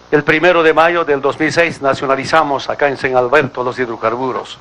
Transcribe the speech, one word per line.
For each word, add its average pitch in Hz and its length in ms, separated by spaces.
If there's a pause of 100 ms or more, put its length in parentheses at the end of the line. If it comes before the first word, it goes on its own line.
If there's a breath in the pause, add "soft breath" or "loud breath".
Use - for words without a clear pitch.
(100)
El 147 120
primero 170 400
de 160 100
mayo 165 320
del 143 160
dos 135 200
mil 156 120
seis 165 280
nacionalizamos 135 880
acá 143 200
en 131 100
San 131 180
Alberto 127 480
los 123 140
hidrocarburos. 117 840